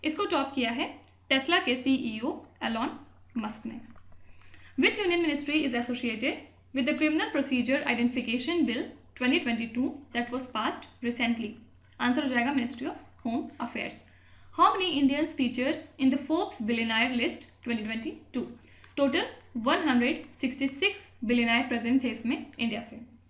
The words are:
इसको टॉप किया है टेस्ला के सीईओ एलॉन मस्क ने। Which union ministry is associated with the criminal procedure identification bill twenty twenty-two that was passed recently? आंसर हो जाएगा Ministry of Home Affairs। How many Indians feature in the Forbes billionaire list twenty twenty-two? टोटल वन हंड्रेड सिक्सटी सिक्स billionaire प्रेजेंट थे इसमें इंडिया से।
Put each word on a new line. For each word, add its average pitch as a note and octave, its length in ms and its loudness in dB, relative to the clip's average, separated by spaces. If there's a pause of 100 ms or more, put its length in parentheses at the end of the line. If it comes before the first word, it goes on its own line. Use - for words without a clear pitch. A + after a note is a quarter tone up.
इसको D#4 280 -2
टॉप C4+ 240 0
किया A#3 160 0
है C4 160 -2 (420)
टेस्ला C4+ 300 4
के C4 160 0
सीईओ B3+ 560 0 (320)
एलॉन A3+ 260 -2 (480)
मस्क G#3+ 280 -6
ने। - 140 -8 (1040)
Which G#4 160 4
union F4 260 2
ministry D4 420 0
is A#3+ 120 -2
associated A#3+ 640 -2 (320)
with C4 140 0
the D4+ 100 2
criminal D#4 320 2
procedure C4 480 2 (140)
identification B3+ 760 0
bill A#3 160 -2 (360)
twenty B3+ 260 4
twenty-two A#3 420 -2 (260)
that A#3+ 220 -2
was B3+ 180 -6
passed A#3+ 320 -2 (220)
recently? A#3 420 -2 (520)
आंसर B3+ 220 2
हो C4+ 60 0
जाएगा B3 260 2
Ministry B3+ 360 -2
of - 340 -16
Home - 240 -2 (160)
Affairs। - 320 -6 (640)
How F#4+ 160 10
many F#4 160 0 (100)
Indians C#4+ 380 2
feature B3 340 0 (260)
in C4 140 6
the C4 160 0
Forbes E4+ 400 0
billionaire A#3 540 2
list - 260 -4 (160)
twenty A3 240 -2
twenty-two? - 560 -6 (520)
टोटल C#4+ 280 4 (400)
वन E4+ 220 4
हंड्रेड B3 360 2 (180)
सिक्सटी C4+ 260 -2
सिक्स G4 400 -2 (180)
billionaire A#3+ 420 2
प्रेजेंट A#3 360 2
थे B3 60 0
इसमें A3+ 280 -2 (220)
इंडिया A3+ 220 -2
से। - 180 -14 (300)